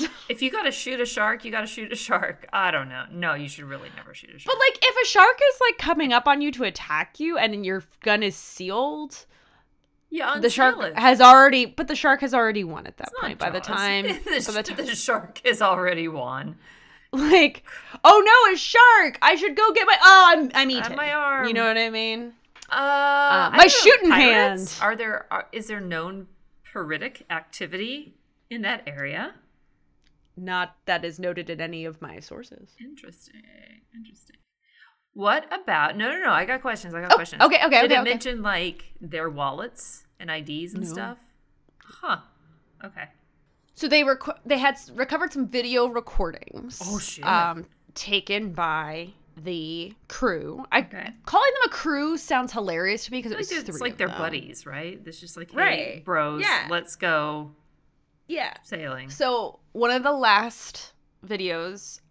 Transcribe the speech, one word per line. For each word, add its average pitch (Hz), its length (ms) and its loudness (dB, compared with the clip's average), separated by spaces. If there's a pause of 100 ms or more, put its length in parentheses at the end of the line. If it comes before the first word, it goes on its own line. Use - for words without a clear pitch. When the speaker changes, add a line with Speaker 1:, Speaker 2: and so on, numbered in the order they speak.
(140)
Speaker 1:
<laughs> - 160 -16
Speaker 2:
if - 120 -10
you 262 80 -2
gotta 370 220 -4
shoot 254 300 -8
a 240 40 -2
shark, 226 380 -4
you 226 80 -14
gotta 220 160 -6
shoot 220 240 -14
a 220 40 -8
shark. - 580 -6
I 185 180 0
don't 139 160 -4
know. 131 240 -12
No, 170 220 -4
you 143 160 -10
should 147 160 -18
really 135 320 -16
never - 160 -20
shoot - 200 -20
a - 60 -20
shark. - 60 -20 (100)
Speaker 1:
But, 440 40 -4
like, 539 220 2
if 480 140 2
a 494 140 0
shark 415 300 6 (140)
is, - 60 -16
like, 480 180 0
coming 294 360 -2
up 240 120 2
on 285 160 2
you 294 120 -4
to 247 100 -8
attack 170 560 -6
you 330 180 -4
and 208 280 -4
your 190 180 -6 (180)
gun 214 220 0
is 196 140 -4
sealed, 277 880 -10 (840)
Speaker 2:
Yeah, 294 300 -6
Speaker 1:
the 233 100 2
shark 254 280 2
Speaker 2:
unseal 185 160 -6
it. - 60 -8
Speaker 1:
has 254 200 6
already, 262 460 12
but - 240 -8
the 302 60 -4
shark 269 260 2
has 262 120 -4
already 220 300 0
won 160 240 -12
at - 80 -20
that - 140 -10
Speaker 2:
It's - 120 -14
not - 60 -6
Speaker 1:
point. - 120 -10
By 175 100 -4
the 185 100 -6
Speaker 2:
Jaws. - 80 -10
Speaker 1:
time, 196 380 -2
Speaker 2:
<laughs> 339 180 -6
The 294 300 -4
Speaker 1:
by 214 80 -4
the - 20 -12
Speaker 2:
sh-, - 40 -12 (100)
Speaker 1:
ti- - 60 -8
Speaker 2:
the 233 120 -8
shark - 480 -6
has 233 180 -2
already 180 460 0
won. 139 480 -10 (560)
Speaker 1:
Like, 302 520 4 (420)
"Oh 403 200 12
no, 453 280 8
a 330 40 -2
shark! 453 640 6
I 330 140 6
should 311 220 -4
go 440 160 4
get 392 120 2
my, 415 160 4
oh, 370 320 12
I'm, 294 200 0
I'm 269 160 0
Speaker 2:
Uh, - 100 -2
Speaker 1:
eaten." 233 160 -8
Speaker 2:
my 294 160 -4
arm. 277 360 -2
Speaker 1:
You 226 60 -2
know 226 140 0
what 226 100 0
I 226 120 0
mean? 226 440 -6 (360)
Speaker 2:
Uh, - 60 -4
Speaker 1:
Uh, 269 40 0
Speaker 2:
I 285 720 2
Speaker 1:
my - 80 4
Speaker 2:
don't 349 40 12
know, 381 60 12
Speaker 1:
shooting 440 400 6
Speaker 2:
pirates? 262 240 6 (440)
Speaker 1:
hands. - 40 -14
Speaker 2:
Are 208 160 0
there, 214 340 -6
are, - 220 -6
is 214 140 -12
there 214 120 -10
known 185 480 -10 (460)
piratic 156 560 -10
activity 185 840 -12 (360)
in 233 140 -10
that 190 220 -6
area? 147 480 -10 (1040)
Speaker 1:
Not 180 400 -8 (100)
that 170 200 -2
is 165 120 -12
noted 175 320 -8
in 160 120 -12
any 165 240 -10
of 160 160 -16
my - 180 -18
sources. - 600 -20
Speaker 2:
Interesting. - 640 -20 (540)
Interesting. - 400 -20 (800)
What 208 380 0
about, 190 460 -2
no, 226 140 -4
no, 349 80 -6
no, 330 120 -2
I 170 140 2
got 254 160 -4
questions, 185 320 -10
I 170 80 -10
got 180 120 2
Speaker 1:
Oh, - 20 10
Speaker 2:
questions. - 260 -4
Speaker 1:
okay, - 140 6 (100)
okay, 311 40 0 (120)
Speaker 2:
Did 247 40 4
Speaker 1:
okay, 262 100 2
Speaker 2:
it 254 60 4
Speaker 1:
okay. 233 80 -4
Speaker 2:
mention, 240 340 -6
like, 185 400 -6 (180)
their 160 280 -10
wallets 143 760 -10 (140)
and 170 100 -14
I 156 120 -8
Ds 156 340 -12
and - 80 -8
Speaker 1:
No. 170 60 -10
Speaker 2:
stuff? 226 280 -12 (600)
Huh. - 380 -8 (640)
Okay. - 220 -18 (680)
Speaker 1:
So 302 140 -10
they 294 160 4
reco-, 269 420 -2
they 269 120 0
had 269 180 0
s-, - 160 -20
recovered 285 400 -6
some 262 160 -6
video 240 400 -2
recordings, 233 960 -8
Speaker 2:
Oh, 202 140 -10
shit. - 260 -14
Speaker 1:
um, 170 400 -2 (300)
taken 202 560 -6
by 160 580 -6 (340)
the 170 500 -10 (140)
crew. 170 640 -6
I, - 80 2
Speaker 2:
Okay. - 280 -8 (180)
Speaker 1:
calling 440 280 2
them 523 120 -2
a - 40 -2
crew 302 480 -6
sounds 254 340 -4
hilarious 190 540 -6
to 220 60 -18
me 254 100 -8
'cause 220 100 -12
it - 40 -10
Speaker 2:
Like, 440 40 -8
Speaker 1:
was 392 120 -10
Speaker 2:
it's 285 180 -10
Speaker 1:
three 156 100 -12
Speaker 2:
like 247 140 -6
Speaker 1:
of - 60 -16
Speaker 2:
they're 185 80 -4
Speaker 1:
them. - 100 -10
Speaker 2:
buddies, - 480 -10
right? 170 400 -14
It's 165 140 -20
just 170 180 -20
like, 170 140 -20
"Hey, 254 60 -10
Speaker 1:
Right. - 480 -4
Speaker 2:
bros, 160 360 -4
Speaker 1:
Yeah. 330 300 -2
Speaker 2:
let's 170 240 -6
go 151 580 -4 (720)
Speaker 1:
Yeah. 294 260 -8 (100)
Speaker 2:
sailing." 135 480 -14
Speaker 1:
So 220 480 -4 (140)
one 233 180 -2
of 254 100 -2
the 285 100 0
last 226 840 -2 (300)
videos, 185 880 -10